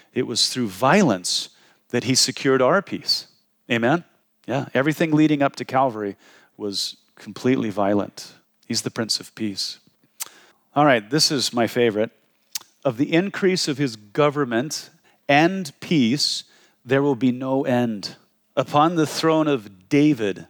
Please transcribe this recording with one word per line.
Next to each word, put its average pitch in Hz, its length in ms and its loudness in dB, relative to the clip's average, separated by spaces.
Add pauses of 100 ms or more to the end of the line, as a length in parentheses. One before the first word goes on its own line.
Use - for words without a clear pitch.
(140)
it 120 120 -2
was 120 240 -2
through 123 180 -4
violence 117 800 0 (400)
that 117 160 -2
he 127 100 0
secured 131 480 2
our 170 200 2
peace. - 440 -6 (440)
Amen? 120 340 0 (420)
Yeah, 127 260 -4
everything 151 380 0
leading 151 320 4
up 139 140 0
to 123 80 -8
Calvary 110 520 -2 (400)
was 101 400 -6 (200)
completely 117 540 -2
violent. 98 640 -2 (320)
He's 113 160 -4
the 123 80 -6
Prince - 300 -4
of - 140 -20
Peace. 101 460 -8 (960)
All 147 80 4
right, 117 260 2
this 151 220 2
is 127 200 -2
my 117 140 2
favorite. 113 440 0 (720)
Of 123 140 -2
the 143 160 -2
increase 185 560 0
of 135 80 -2
his 127 200 -2
government 139 920 -2 (400)
and 175 420 2 (100)
peace, 135 640 0 (400)
there 135 180 2
will 143 120 2
be 120 180 0
no 135 320 -2
end. 120 520 -2 (400)
Upon 151 380 2
the 156 120 2
throne 160 420 0
of 101 420 -4
David 113 600 2